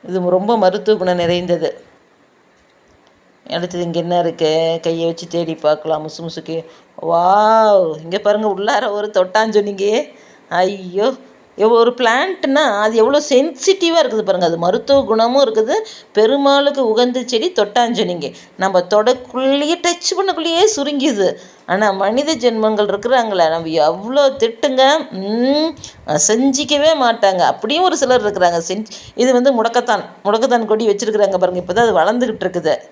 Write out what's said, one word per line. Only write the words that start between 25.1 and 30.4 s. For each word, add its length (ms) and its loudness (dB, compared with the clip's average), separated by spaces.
ம், 640 -2
செஞ்சிக்கவே 840 0
மாட்டாங்க. 380 0
அப்படியும் 440 0
ஒரு 140 0
சிலர் 260 2
இருக்கிறாங்க. 440 0
செஞ்சு, 180 -6
இது 180 2
வந்து 300 2
முடக்கத்தான், 400 -2
முடக்கத்தான் 420 0